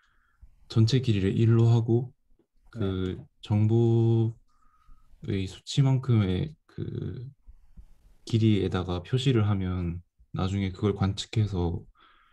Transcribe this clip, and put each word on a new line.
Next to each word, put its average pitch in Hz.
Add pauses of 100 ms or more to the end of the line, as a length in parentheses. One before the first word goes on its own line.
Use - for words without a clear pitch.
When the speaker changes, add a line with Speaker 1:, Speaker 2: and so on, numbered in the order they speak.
(680)
Speaker 1:
전체 113
길이를 98
일로 113
하고, 117 (580)
그 92
Speaker 2:
네. - (160)
Speaker 1:
정보의 113 (1120)
수치만큼의 117 (100)
그 - (960)
길이에다가 95
표시를 123
하면 90 (300)
나중에 95
그걸 98
관측해서 95 (500)